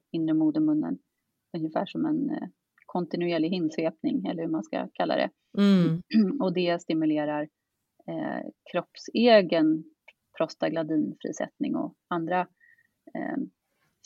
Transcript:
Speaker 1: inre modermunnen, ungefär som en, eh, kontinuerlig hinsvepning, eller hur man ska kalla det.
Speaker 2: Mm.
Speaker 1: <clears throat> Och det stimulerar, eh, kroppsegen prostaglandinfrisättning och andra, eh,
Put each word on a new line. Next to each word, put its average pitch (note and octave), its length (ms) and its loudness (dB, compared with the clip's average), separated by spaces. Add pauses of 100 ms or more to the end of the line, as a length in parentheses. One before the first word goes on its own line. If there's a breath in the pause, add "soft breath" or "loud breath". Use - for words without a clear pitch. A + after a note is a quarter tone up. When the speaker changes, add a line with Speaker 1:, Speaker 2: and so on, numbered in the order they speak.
(100)
Speaker 1:
inre D#4 240 0
modermunnen, D#4 640 2 (580)
ungefär D#3+ 300 -4
som - 200 -4
en, - 240 -2
eh, - 180 -6 (380)
kontinuerlig F3 640 -2
hinsvepning, E3+ 760 -2
eller E3 160 -4
hur E3 80 -4
man - 140 -4
ska - 280 -6
kalla E3+ 240 -2
det. - 140 0 (280)
Speaker 2:
Mm. F3+ 440 4 (180)
Speaker 1:
<clears throat> F#3 200 0
Och F#3 120 0
det E3+ 300 0
stimulerar, D3+ 600 0 (640)
eh, D#3+ 400 -6 (260)
kroppsegen E3+ 1120 4 (540)
prostaglandinfrisättning D#3 1400 -4
och - 180 -6 (140)
andra, F3 320 -2 (760 soft breath)
eh, - 220 -6 (680)